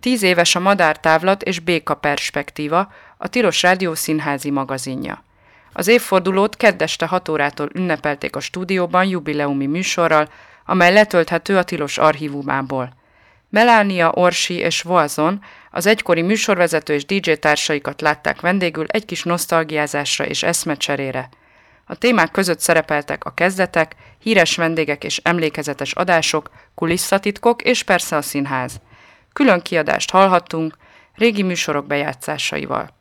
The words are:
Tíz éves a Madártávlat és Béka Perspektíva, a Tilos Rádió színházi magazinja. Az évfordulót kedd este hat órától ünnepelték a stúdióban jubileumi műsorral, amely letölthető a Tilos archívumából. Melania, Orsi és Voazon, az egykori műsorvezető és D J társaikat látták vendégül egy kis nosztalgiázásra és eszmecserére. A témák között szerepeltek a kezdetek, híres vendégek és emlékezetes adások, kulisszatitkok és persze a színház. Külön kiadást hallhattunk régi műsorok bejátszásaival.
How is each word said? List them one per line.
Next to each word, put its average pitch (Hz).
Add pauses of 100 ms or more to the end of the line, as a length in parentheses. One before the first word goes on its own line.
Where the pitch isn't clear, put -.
Tíz 247
éves 175
a 180
Madártávlat 180
és -
Béka 165
Perspektíva, 147 (240)
a -
Tilos -
Rádió 180
színházi 147
magazinja. 135 (480)
Az -
évfordulót 196
kedd 185
este 160
hat 180
órától 147
ünnepelték 147
a 139
stúdióban 180
jubileumi 147
műsorral, 160 (360)
amely 180
letölthető 196
a 180
Tilos 160
archívumából. 139 (560)
Melania, 202
Orsi -
és -
Voazon, 170 (280)
az 175
egykori 190
műsorvezető 175
és 143
D 196
J 170
társaikat 151
látták -
vendégül 170
egy 214
kis -
nosztalgiázásra 156
és -
eszmecserére. 139 (560)
A -
témák 247
között 180
szerepeltek 151
a -
kezdetek, 180 (240)
híres 196
vendégek 160
és -
emlékezetes 151
adások, 165 (240)
kulisszatitkok 196
és 240
persze 175
a 147
színház. 139 (520)
Külön 214
kiadást 160
hallhattunk 175 (380)
régi 214
műsorok 165
bejátszásaival. 143 (100)